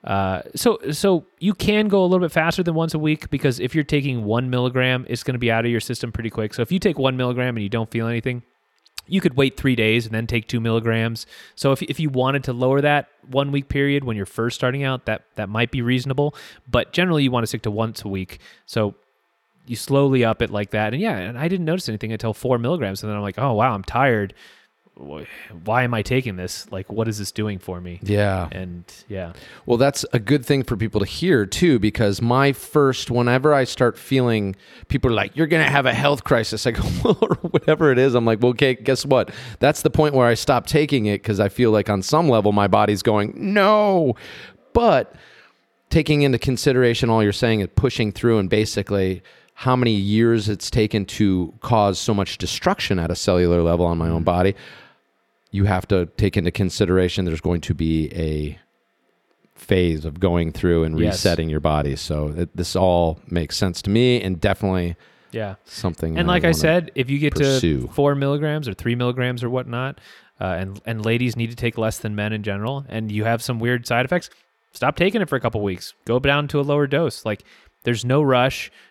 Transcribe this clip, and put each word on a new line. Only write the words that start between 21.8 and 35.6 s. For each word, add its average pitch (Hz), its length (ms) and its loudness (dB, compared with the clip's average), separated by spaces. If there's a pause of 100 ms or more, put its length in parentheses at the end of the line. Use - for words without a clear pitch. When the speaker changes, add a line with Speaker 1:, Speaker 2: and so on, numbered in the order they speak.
Speaker 1:
anything 110 240 -6
until 110 200 -4
four 123 260 0
milligrams. 117 440 -2
And 107 80 -6
then 104 60 -4
I'm 104 80 -6
like, 98 140 -6
"Oh, 127 160 0
wow, 117 200 2
I'm 95 80 -6
tired. 113 500 0 (640)
Wh-, 71 300 -16 (380)
why 110 180 2
am 120 100 0
I 110 100 -2
taking 123 340 -2
this? - 340 -10
Like, 95 220 -10
what 110 160 -2
is 107 100 -4
this 101 140 -8
doing 107 260 -4
for 90 220 -10
me?" 87 200 -14
Speaker 2:
Yeah. 98 520 0
Speaker 1:
And 90 320 -10 (240)
yeah. 92 240 -10 (340)
Speaker 2:
Well, 120 100 2
that's 135 360 0
a 120 80 2
good 131 260 0
thing 139 160 2
for 117 140 -4
people 104 240 -2
to 101 60 0
hear 151 400 2
too, 139 340 4
because 101 420 0
my 131 300 4
first, - 580 0
whenever 123 420 2
I 135 120 4
start 120 340 0
feeling, 113 560 0 (320)
people 131 240 0
are 117 40 2
like, 98 220 -2
"You're 156 120 2
gonna 156 200 4